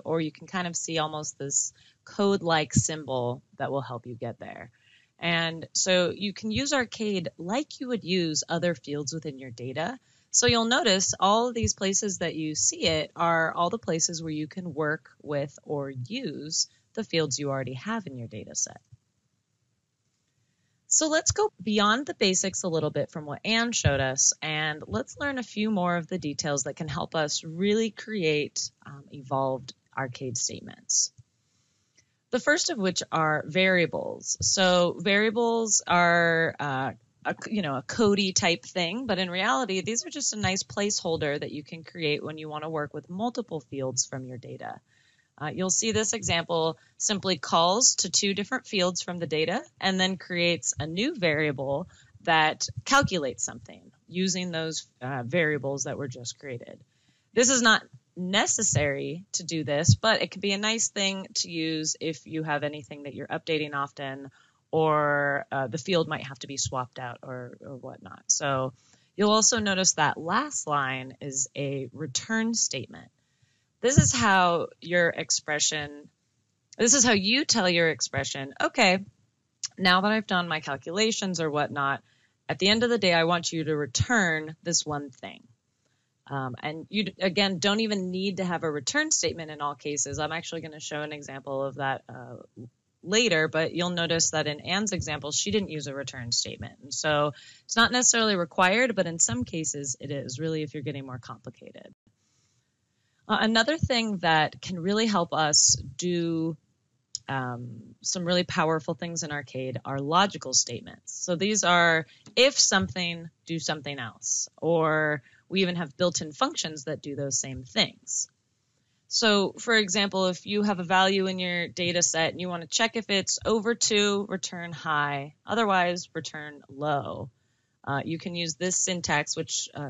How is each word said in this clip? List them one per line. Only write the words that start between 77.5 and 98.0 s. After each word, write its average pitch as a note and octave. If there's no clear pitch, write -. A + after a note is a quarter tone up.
your E3+
expression, C3+
"Okay, G3+
now F#3
that G#3
I've A3
done F3
my D#3+
calculations F3+
or D#3+
whatnot, C#3
at D#3
the F#3+
end A3
of A#3+
the A#3
day, F#3
I E3
want E3+
you D#3+
to D3+
return D#3
this E3+
one C#3+
thing." -
Um, C3
and D3+
you, G3+
again, F#3+
don't G3+
even G#3
need F#3+
to F#3+
have E3+
a E3
return C#4+
statement E3
in D3+
all D3
cases. C#3+
I'm D3+
actually E3
gonna D#3
show D3+
an D3+
example C3+
of C3+
that, C3+
uh, B2
later, F3
but D#3
you'll F3
notice E3+
that D#3
in D3
Anne's G3
example, D3+
she G3+
didn't G3+
use D3+
a C3+
return C3
statement. -
And -
so D3+
it's -
not A3+
necessarily A3+